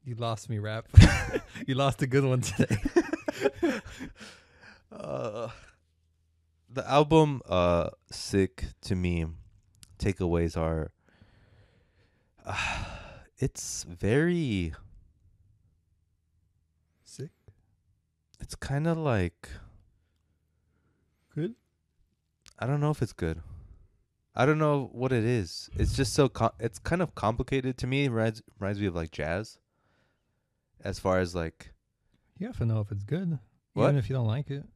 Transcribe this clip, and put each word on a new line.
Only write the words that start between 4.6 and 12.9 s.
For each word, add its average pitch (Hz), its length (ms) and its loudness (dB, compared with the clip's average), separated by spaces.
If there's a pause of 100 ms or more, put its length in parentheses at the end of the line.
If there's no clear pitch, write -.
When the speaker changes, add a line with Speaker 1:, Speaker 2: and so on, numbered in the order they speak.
Speaker 2:
Uh, 120 580 -8 (1200)
the 131 180 -6
album, 147 560 4
uh, 87 440 2 (200)
Sick, - 540 -2 (160)
to - 160 -4
me, 87 300 0 (720)
takeaways 85 580 0
are, 80 340 -2 (1600)
uh, - 380 -6 (520)